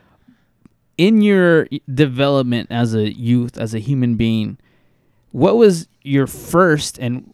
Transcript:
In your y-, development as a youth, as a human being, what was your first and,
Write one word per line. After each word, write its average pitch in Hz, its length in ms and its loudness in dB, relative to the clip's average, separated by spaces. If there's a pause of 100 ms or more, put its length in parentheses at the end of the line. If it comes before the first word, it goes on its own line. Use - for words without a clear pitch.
(1000)
In 208 240 4
your 180 500 2
y-, 143 80 -8 (120)
development 131 800 0
as 117 240 -2
a 107 160 -2
youth, 120 460 -2
as 113 160 -8
a 113 60 -6
human 120 380 -2
being, 110 420 -2 (760)
what 170 240 0
was 196 320 4 (140)
your 139 240 0
first 165 720 -2
and, 123 360 -8